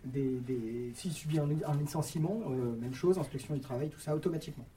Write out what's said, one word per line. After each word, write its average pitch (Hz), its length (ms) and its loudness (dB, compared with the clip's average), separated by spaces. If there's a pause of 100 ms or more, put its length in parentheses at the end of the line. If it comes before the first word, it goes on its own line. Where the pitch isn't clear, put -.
des, 131 340 0
des, 120 560 -2
s'il 185 160 -4
subit 156 300 0
un, 147 80 2 (180)
un 147 100 2
licenciement, 160 720 0
euh, 123 280 0
même 123 180 -4
chose, 180 240 6
inspection 147 360 -2
du 139 60 0
travail, 127 280 -2
tout 151 100 -8
ça, 151 160 0
automatiquement. 156 520 -2 (100)